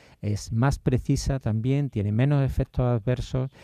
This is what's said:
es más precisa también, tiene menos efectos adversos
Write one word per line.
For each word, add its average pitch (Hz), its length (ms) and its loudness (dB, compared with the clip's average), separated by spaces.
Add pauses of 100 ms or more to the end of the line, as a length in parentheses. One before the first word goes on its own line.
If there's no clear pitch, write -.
(200)
es 101 320 -4
más 131 260 2
precisa 135 600 0
también, 127 520 0
tiene 104 200 -2
menos 139 340 2
efectos 131 420 -2
adversos 127 640 -2 (140)